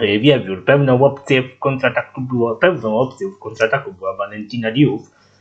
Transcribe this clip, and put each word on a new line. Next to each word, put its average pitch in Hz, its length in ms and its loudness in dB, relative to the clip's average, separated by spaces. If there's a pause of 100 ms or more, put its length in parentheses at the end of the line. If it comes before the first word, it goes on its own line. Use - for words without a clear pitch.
e, 104 180 0
Wiewiór. 104 460 0
Pełną 135 400 4
opcję 135 380 2
w - 160 -12
kontrataku 131 600 -2
była, 120 360 -2
pełną 117 420 0
opcją 131 320 -4
w - 80 -20
kontrataku 110 540 -4
była 95 240 -8
Valentina 107 540 -8
Diouf, 120 400 2 (300)